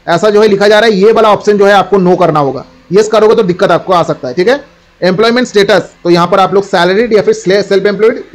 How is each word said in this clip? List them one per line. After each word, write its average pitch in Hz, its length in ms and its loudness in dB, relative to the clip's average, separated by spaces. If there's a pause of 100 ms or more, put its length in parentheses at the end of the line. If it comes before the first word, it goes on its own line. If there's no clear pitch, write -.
ऐसा 175 220 0
जो 208 120 2
है 220 60 2
लिखा 202 200 0
जा 214 100 4
रहा 226 120 2
है, 208 60 0
ये 202 160 2
वाला 226 160 2
option 208 300 0
जो 196 80 2
है 202 60 4
आपको 196 260 0
नो 180 180 2
करना 165 240 0
होगा। 135 240 -4 (280)
यस 208 160 2
करोगे 214 260 2
तो 233 80 0
दिक्कत 180 280 -2
आपको 175 220 -2
आ 175 100 2
सकता 147 260 -6
है, 127 60 -10
ठीक 185 140 -2
है। 277 120 0 (400)
Employment 226 460 0
status, 202 420 0 (160)
तो 175 60 0
यहाँ 175 160 2
पर 190 140 0
आप 180 140 0
लोग 196 100 0
salaried 196 480 -2
या 208 100 2
फिर 220 120 0
सेल्फ 196 520 -2
एम्प्लॉयड, 214 360 -2 (120)